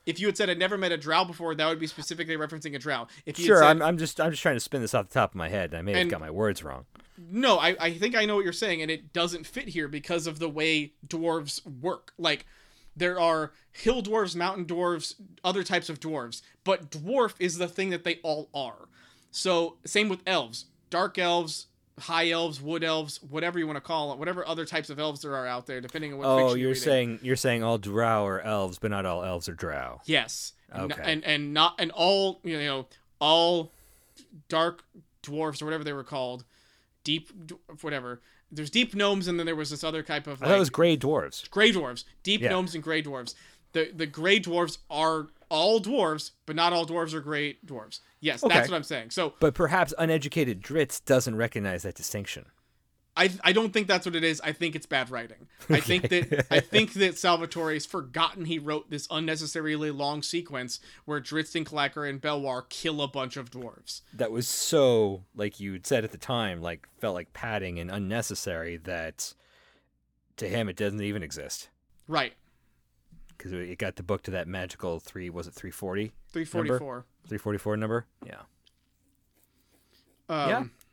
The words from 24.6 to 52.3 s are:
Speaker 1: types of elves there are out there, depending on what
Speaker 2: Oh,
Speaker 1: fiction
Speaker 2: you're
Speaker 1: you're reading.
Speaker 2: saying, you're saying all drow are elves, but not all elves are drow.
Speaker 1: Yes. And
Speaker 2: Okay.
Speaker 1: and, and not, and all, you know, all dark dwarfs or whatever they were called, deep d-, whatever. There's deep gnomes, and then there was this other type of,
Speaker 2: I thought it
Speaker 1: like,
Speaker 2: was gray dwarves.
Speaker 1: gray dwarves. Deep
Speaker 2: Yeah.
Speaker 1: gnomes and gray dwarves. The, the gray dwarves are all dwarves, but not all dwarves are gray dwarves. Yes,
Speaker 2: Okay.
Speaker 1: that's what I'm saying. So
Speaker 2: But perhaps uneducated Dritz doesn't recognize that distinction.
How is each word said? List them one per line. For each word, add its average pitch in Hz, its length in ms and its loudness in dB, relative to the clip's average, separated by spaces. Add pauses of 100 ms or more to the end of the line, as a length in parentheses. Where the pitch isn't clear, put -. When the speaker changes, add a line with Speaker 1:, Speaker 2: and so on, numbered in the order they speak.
Speaker 1:
types 156 240 -4
of 143 100 -10
elves 151 220 -4
there 143 140 -6
are 127 120 -4
out 123 200 -6
there, 127 120 -8
depending 147 320 -8
on 139 80 -10
what 135 80 0
Speaker 2:
Oh, 131 100 6
Speaker 1:
fiction 131 140 6
Speaker 2:
you're 123 60 2
Speaker 1:
you're 127 120 2
reading. 131 140 0
Speaker 2:
saying, 123 380 2
you're 127 160 0
saying 120 260 2
all 113 140 4
drow 107 480 2
are 95 160 -2
elves, 98 380 -2
but 107 120 -2
not 98 140 -2
all 90 180 -2
elves 90 240 -4
are 90 60 -8
drow. 67 520 -6
Speaker 1:
Yes. 135 460 -2 (200)
And 95 200 -6
Speaker 2:
Okay. - 140 -8
Speaker 1:
and, 156 180 -2
and 147 300 0
not, 156 260 4
and 170 120 -2
all, 190 520 4
you 165 160 -4
know, 139 280 -4 (320)
all 165 520 6 (800)
dark 170 340 0 (380)
dwarfs 151 400 -4
or 151 40 -6
whatever 156 200 -4
they 147 80 -6
were 139 100 -8
called, 127 400 -6 (640)
deep 156 260 -2 (160)
d-, 170 80 -16 (260)
whatever. 123 400 -6 (300)
There's 147 180 -8
deep 233 240 2
gnomes, 196 360 2
and 175 100 0
then 165 60 -2
there 165 100 -2
was 151 140 -4
this 147 140 -6
other 156 200 -2
type 147 240 -4
of, 135 140 -10
Speaker 2:
I 135 60 -2
thought - 20 4
it - 40 6
Speaker 1:
like, 196 60 8
Speaker 2:
was 160 100 4
gray 170 280 4
dwarves. 131 540 -2
Speaker 1:
gray 220 200 6
dwarves. 135 320 -4 (200)
Deep 202 180 0
Speaker 2:
Yeah. - 80 2
Speaker 1:
gnomes 180 260 0
and 151 80 -6
gray 156 180 0
dwarves. 135 320 -10 (400)
The, 160 220 0
the 160 100 -4
gray 170 360 4
dwarves 170 380 0 (100)
are 156 400 2 (180)
all 185 340 4
dwarves, 185 500 0 (140)
but 151 100 -8
not 170 180 4
all 170 120 2
dwarves 165 280 -4
are 156 80 -6
gray 147 440 -4
dwarves. 110 340 -14 (200)
Yes, 147 240 0
Speaker 2:
Okay. 226 100 6
Speaker 1:
that's - 160 6
what 180 60 -2
I'm 151 80 -2
saying. 120 280 -8
So 170 280 -2
Speaker 2:
But 147 140 4
perhaps 170 440 2
uneducated 147 640 0
Dritz 143 380 0
doesn't 127 360 2
recognize 104 480 -2
that 95 120 -6
distinction. - 500 -8 (720)